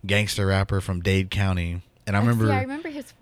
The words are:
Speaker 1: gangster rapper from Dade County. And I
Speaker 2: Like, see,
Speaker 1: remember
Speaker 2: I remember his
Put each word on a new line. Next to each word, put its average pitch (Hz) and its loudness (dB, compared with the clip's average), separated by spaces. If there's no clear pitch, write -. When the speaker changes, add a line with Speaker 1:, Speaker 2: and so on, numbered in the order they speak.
Speaker 1:
gangster 101 0
rapper 98 2
from 90 -4
Dade 95 2
County. 90 -2
And 101 -2
I - 4
Speaker 2:
Like, 107 2
see, 117 4
Speaker 1:
remember 110 2
Speaker 2:
I - 2
remember 294 -8
his 285 -12